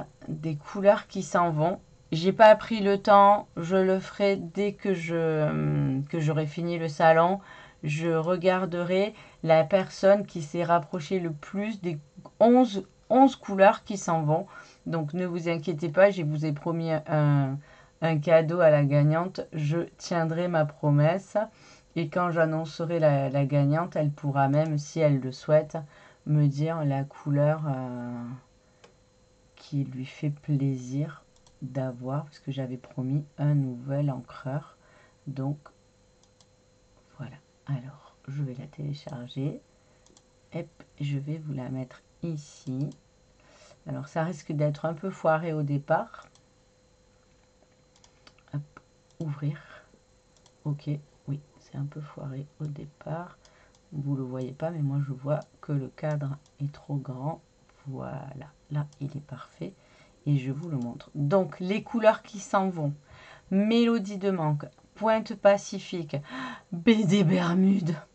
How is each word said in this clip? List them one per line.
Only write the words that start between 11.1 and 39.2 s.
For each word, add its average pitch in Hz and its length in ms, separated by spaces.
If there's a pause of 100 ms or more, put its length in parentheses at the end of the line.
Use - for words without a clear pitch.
le 170 100
plus 202 500
des 170 200 (400)
onze, 220 440 (240)
onze 262 280
couleurs 196 480
qui 208 120
s'en 165 260
vont. 160 260 (380)
Donc 160 280
ne 180 100
vous 175 240
inquiétez 165 400
pas, 185 220
je 185 120
vous 151 220
ai 156 60
promis 165 400
un, 147 680 (440)
un 160 160
cadeau 160 400
à 160 120
la 147 120
gagnante. 151 580 (120)
Je 156 340 (120)
tiendrai 165 500
ma 160 160
promesse. 151 720 (580)
Et 165 140
quand 175 240
j'annoncerai 160 640
la, 143 320
la 139 140
gagnante, 147 500
elle 151 160
pourra 139 380
même, 151 300
si 147 200
elle 147 220
le 131 100
souhaite, 151 460 (500)
me 151 220
dire 156 360
la 139 200
couleur, 147 640
euh, 123 540 (1500)
qui 143 140
lui 127 240
fait - 240
plaisir 139 960 (360)
d'avoir, 131 640
parce - 140
que 143 140
j'avais 127 240
promis 131 480 (120)
un 147 200
nouvel 139 560
encreur. - 640 (500)
Donc, 139 320 (1600)
voilà. 123 160 (320)
Alors, 135 480 (140)
je 139 160
vais 127 100
la 135 120
télécharger. 143 960 (920)